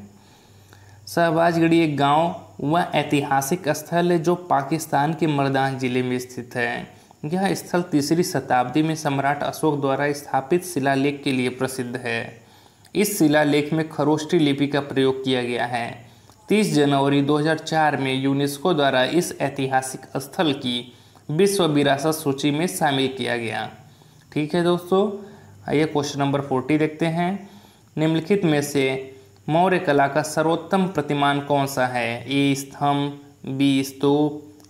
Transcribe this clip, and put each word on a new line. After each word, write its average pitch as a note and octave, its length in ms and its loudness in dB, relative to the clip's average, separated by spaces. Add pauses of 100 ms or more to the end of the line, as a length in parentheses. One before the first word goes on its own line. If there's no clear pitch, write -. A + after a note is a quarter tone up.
(1080)
शहबाजगढ़ी E3 720 2
एक D3+ 180 2
गांव D3+ 380 2 (260)
व D3+ 180 2
ऐतिहासिक C#3+ 920 0
स्थल F3 420 0
है E3+ 80 4
जो E3+ 160 2
पाकिस्तान D3+ 760 0
के D#3+ 140 -2
मर्दान C3+ 520 0
जिले B2+ 240 0
में B2 160 -2
स्थित B2 360 -12
है। A#2+ 320 -4 (380)
यह F3+ 280 0
स्थल - 280 -4
तीसरी D#3+ 420 2
शताब्दी C3 580 0
में D#3+ 140 -2
सम्राट C#3 480 -2
अशोक C#3+ 380 -2
द्वारा C#3 300 0
स्थापित C#3+ 520 -2
शिलालेख C#3 600 0
के C#3+ 80 0
लिए B2+ 180 0
प्रसिद्ध B2 480 -4
है। A#2 440 -6 (540)
इस G3+ 240 0
शिलालेख D3 540 4
में D#3+ 160 0
खरोष्टी D3+ 500 0
लिपि C#3+ 280 2
का C#3+ 120 -2
प्रयोग C3+ 440 0
किया B2+ 200 0
गया A#2+ 220 -2
है। A#2 400 -6 (440)
तीस G3 240 2
जनवरी C#3+ 480 4
दो D3 160 2
हज़ार D#3 200 2
चार D#3 400 0
में C3 240 -2
यूनेस्को C#3+ 520 0
द्वारा C3+ 300 2
इस E3 380 -2
ऐतिहासिक C3+ 600 -2 (160)
स्थल D3+ 360 -2
की A#2+ 400 -6 (380)
विश्व F#3+ 340 2
विरासत D3 460 2
सूची C#3+ 400 -2
में D3+ 160 0
शामिल C3+ 500 0
किया A#2+ 200 -2
गया। A2 340 -6 (600)
ठीक D3 220 -2
है F3 80 2
दोस्तों, F3 640 0 (400)
आइए D3 160 2
क्वेश्चन C#3+ 340 -4
नंबर C#3 220 0
फ़ोर्टी C#3 360 0
देखते D#3 280 -2
हैं। F3 440 -4 (480)
निम्नलिखित D#3+ 480 0
में D3 160 2
से C3+ 540 -2 (340)
मौर्य F3+ 300 4
कला C#3+ 280 4
का C#3+ 140 0
सर्वोत्तम E3 640 0
प्रतिमान C#3+ 540 0
कौन C#3+ 260 0
सा B2+ 200 0
है? A#2+ 400 -4
ए C#3 280 2
स्तंभ, C#3+ 640 -2 (260)
बी C3+ 380 2
स्तूप, C#3+ 840 0